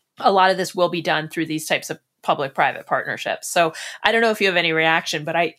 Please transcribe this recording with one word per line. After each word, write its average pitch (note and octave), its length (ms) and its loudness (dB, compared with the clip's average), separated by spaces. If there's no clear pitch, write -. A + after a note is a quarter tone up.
a - 140 4
lot F#3+ 180 6
of F#3+ 60 0
this F3+ 180 -4
will F3 140 2
be E3+ 140 -4
done D#3 260 -2
through D#3+ 180 -4
these D#3 200 -6
types - 240 -2
of D#3+ 100 -10
public-private D3 640 -2
partnerships. - 640 -4
So E3 240 2
I G#3 100 2
don't A3+ 80 2
know A#3 100 4
if G#3+ 120 -2
you G3 60 4
have F3+ 80 0
any E3+ 160 2
reaction, D#3+ 520 0
but E3 120 -4
I, E3+ 220 0